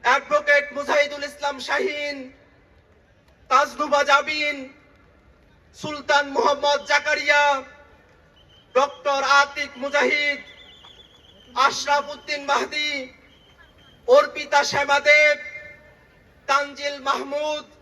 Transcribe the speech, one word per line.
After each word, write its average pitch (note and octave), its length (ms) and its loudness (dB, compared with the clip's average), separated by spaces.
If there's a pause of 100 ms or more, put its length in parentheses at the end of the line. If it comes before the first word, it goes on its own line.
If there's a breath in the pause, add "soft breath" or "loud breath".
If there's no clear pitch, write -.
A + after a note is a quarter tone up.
অ্যাডভোকেট C#4+ 600 2 (120)
মুজাহিদুল C#4+ 540 -2
ইসলাম C#4+ 260 -6 (120)
শাহিন, D4 480 -4 (1300)
তাজনুবা C#4+ 500 2 (100)
জাবিন, D4 460 0 (1200)
সুলতান D4 460 -2 (100)
মোহাম্মদ C#4+ 440 0 (100)
জাকারিয়া, D4 520 2 (1400)
ডক্টর C#4 420 0 (200)
আতিক C#4+ 300 -2 (120)
মুজাহিদ, C#4+ 580 0 (1300)
আশরাফ C#4+ 380 0 (100)
উদ্দিন D4 360 -8
মাহদি, D4+ 400 -2 (1300)
অর্পিতা D4 440 2 (100)
শ্যামা C#4+ 280 0 (100)
দেব, D4+ 300 6 (1080)
তানজিল C#4+ 480 -2 (120)
মাহমুদ D4 580 -4 (160)